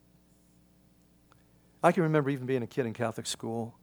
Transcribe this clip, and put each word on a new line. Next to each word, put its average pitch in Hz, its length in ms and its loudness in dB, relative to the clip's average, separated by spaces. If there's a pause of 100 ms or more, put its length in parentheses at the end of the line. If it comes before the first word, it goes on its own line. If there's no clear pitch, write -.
(1800)
I 170 80 8
can 175 120 2
remember 156 260 2
even 131 160 -4
being 127 180 0
a 110 40 -8
kid 131 180 -2
in 113 80 -4
Catholic 113 320 -4
school 113 580 -6